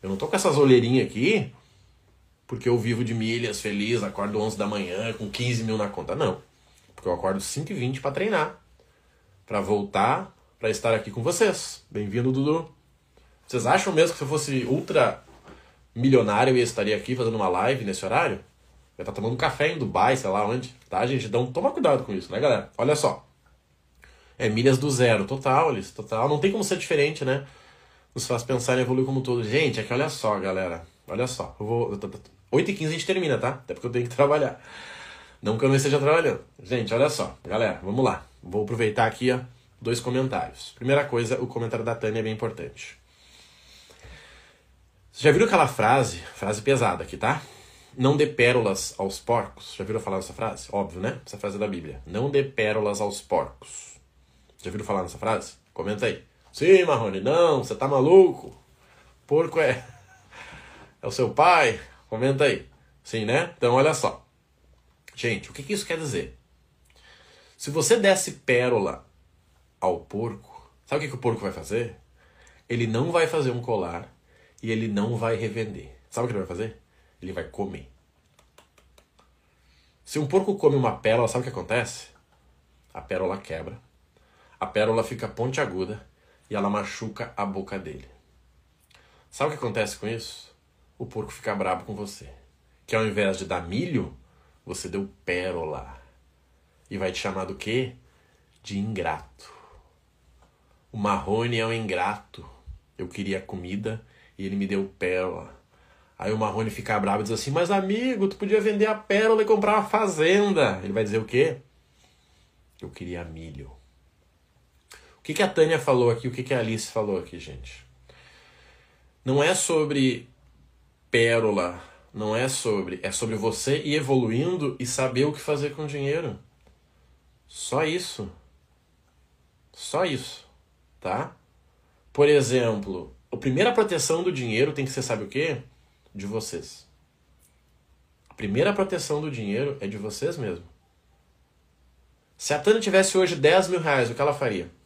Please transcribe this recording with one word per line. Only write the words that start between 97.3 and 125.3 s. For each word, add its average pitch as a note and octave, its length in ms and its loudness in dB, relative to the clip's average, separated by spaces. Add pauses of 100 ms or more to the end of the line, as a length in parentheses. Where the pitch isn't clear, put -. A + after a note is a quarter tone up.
do F#2+ 100 -8
quê? B2 380 -4 (720)
De G2+ 160 -6
ingrato. F#2 720 -6 (1400)
O - 60 -12
Marrone G#2+ 640 0
é A2+ 80 0
um A2+ 60 -2
ingrato. G2+ 760 -4 (480)
Eu F2+ 100 -8
queria G2 340 -4
comida G2+ 600 -8 (360)
e G2 80 -8
ele F#2+ 100 -4
me G2 100 0
deu G2 320 -2
pérola. F2+ 580 -4 (600)
Aí G#2 140 -4
o A2 60 0
Marrone A2 320 -2
fica A2 280 -2
bravo G2+ 220 2
e - 20 -2
diz G2+ 80 -4
assim, A#2 220 -4
"Mas E3+ 180 2
amigo, G3+ 560 2
tu G3 100 -2
podia G#3 240 2
vender G#3 260 2
a G#3+ 80 2
pérola G#3+ 480 4
e G#3 40 4
comprar G#3 280 6
uma G#3 140 4
fazenda." F3 920 4
Ele G2 100 -6
vai A2 120 2
dizer G#2 140 0
o A2 60 -2
quê? C3+ 340 2 (1200)
"Eu - 80 -14
queria F2 340 -10
milho." D#2+ 480 -14 (1500)
O - 40 -20
que D3+ 120 -6
que - 80 2
a F#3+ 60 4
Tânia D#3+ 300 4
falou B2 320 4
aqui, A#2+ 160 -2
o A#2+ 60 -4
que C3 100 -8
que C3 120 -2
a B2+ 40 2
Alice A2 320 -4
falou G2+ 280 -2
aqui, F2 200 -10
gente? - 480 -16 (1400)
Não C3+ 180 2
é E3+ 120 4
sobre D3 720 0 (800)
pérola, G#2+ 720 2 (320)
não G#2+ 220 -4
é B2 140 0
sobre, G2 540 -2
é G2+ 100 -4
sobre A2 240 -4
você A2+ 420 -2
ir D3 160 -2
evoluindo C3+ 840 2
e B2+ 60 -6
saber B2+ 400 0
o D3 60 0